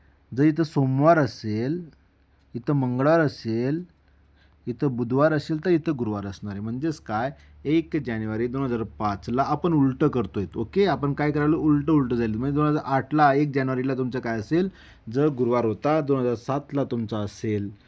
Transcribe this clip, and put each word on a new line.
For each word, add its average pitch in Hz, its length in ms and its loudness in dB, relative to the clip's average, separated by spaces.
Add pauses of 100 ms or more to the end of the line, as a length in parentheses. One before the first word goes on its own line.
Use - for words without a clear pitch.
(340)
जर 127 100 2
इथं 156 200 4
सोमवार 147 540 4
असेल, 135 840 -4 (520)
इथं 123 180 -4
मंगळवार 135 460 2
असेल, 135 640 -2 (840)
इथं 123 300 -2
बुधवार 131 360 2
असेल, 156 320 -4
तर 185 40 -2
इथं 165 280 2
गुरुवार 107 280 -4
असणार 101 260 -10
आहे. 98 100 -8
म्हणजेच 131 380 -6
काय, 113 320 -4 (340)
एक 160 400 0
जानेवारी 110 420 -2
दोन 135 160 -4
हजार 120 200 -2
पाचला 110 600 -2
आपण 151 300 0
उलटं 135 340 4
करतोय. 107 380 -2 (100)
ओके, 190 300 0
आपण 143 280 0
काय 147 180 0
करायला, 151 260 2
उलटं 147 360 2
उलटं 127 220 4
जाईल. 113 200 0
म्हणजे 135 200 -2
दोन 151 120 2
हजार 151 180 0
आठला 139 480 2
एक 147 180 2
जानेवारीला 131 440 0
तुमचं 127 240 -2
काय 113 200 -4
असेल, 170 300 0 (440)
जर 143 140 4
गुरुवार 120 380 2
होता, 143 360 0
दोन 139 180 0
हजार 123 160 0
सातला 143 480 -4
तुमचा 117 340 -4
असेल 104 540 -4 (160)